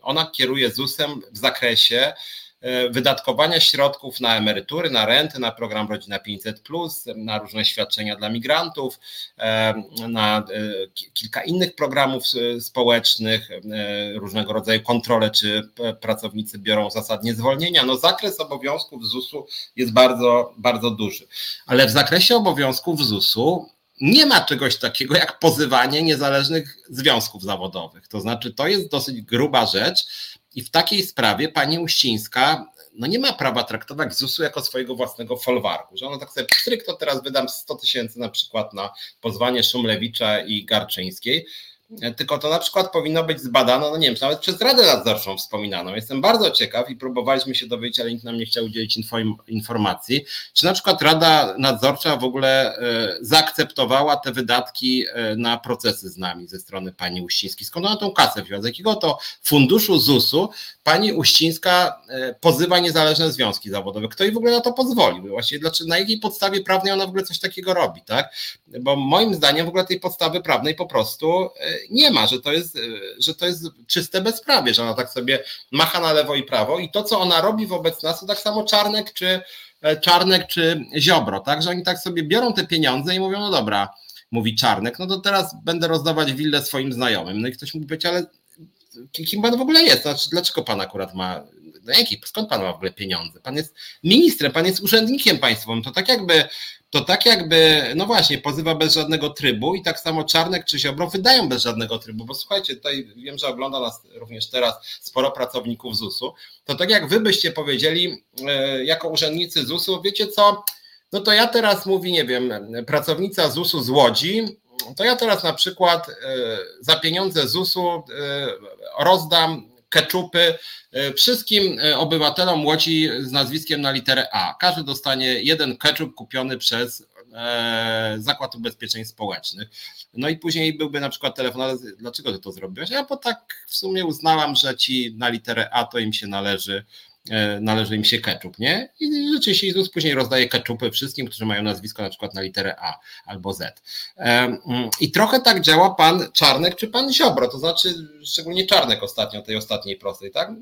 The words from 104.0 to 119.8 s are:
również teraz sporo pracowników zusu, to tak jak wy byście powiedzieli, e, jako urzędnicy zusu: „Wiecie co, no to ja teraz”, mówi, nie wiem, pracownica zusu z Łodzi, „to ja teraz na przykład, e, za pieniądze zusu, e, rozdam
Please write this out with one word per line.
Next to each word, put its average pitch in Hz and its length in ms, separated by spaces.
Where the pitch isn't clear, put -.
również 113 340
teraz 123 260
sporo 135 300
pracowników 117 640
zusu, 107 360
to 139 100
tak 180 140
jak 180 200
wy 208 100
byście 202 320
powiedzieli, 156 720
e, 135 380
jako 160 240
urzędnicy 156 560
zusu: 170 360
„Wiecie 202 260
co, 208 360
no 196 80
to 208 140
ja 226 140
teraz”, 226 380
mówi, 185 260
nie 160 140
wiem, 123 280
pracownica 160 640
zusu 147 340
z 120 60
Łodzi, 165 680
„to 190 60
ja 247 120
teraz 220 280
na 160 100
przykład, 175 560
e, 123 40
za 156 140
pieniądze 160 520
zusu, 180 420
e, 165 140
rozdam 160 680